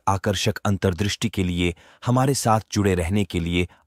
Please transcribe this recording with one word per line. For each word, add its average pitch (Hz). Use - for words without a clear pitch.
आकर्षक 98
अंतर्दृष्टि 101
के 95
लिए 87
हमारे 131
साथ 110
जुड़े 98
रहने 90
के 90
लिए 87